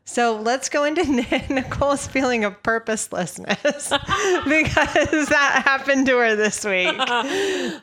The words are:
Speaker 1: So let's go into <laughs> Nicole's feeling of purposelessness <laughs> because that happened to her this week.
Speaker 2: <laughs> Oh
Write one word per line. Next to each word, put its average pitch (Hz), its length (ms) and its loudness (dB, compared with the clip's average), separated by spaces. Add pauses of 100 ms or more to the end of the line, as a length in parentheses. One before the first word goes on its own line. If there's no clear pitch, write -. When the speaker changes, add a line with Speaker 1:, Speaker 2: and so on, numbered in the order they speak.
Speaker 1:
So 233 360 0
let's 247 280 -2
go 294 160 0
into 311 200 0
<laughs> 254 460 0
Nicole's 277 560 -2
feeling 247 380 0
of 196 180 -4
purposelessness 220 1300 -4
<laughs> 370 560 0
because 302 840 2
that 277 360 4
happened 269 420 2
to 254 120 4
her 226 180 4
this 208 280 0
week. 185 300 0
Speaker 2:
<laughs> - 40 -8
Oh 277 840 -2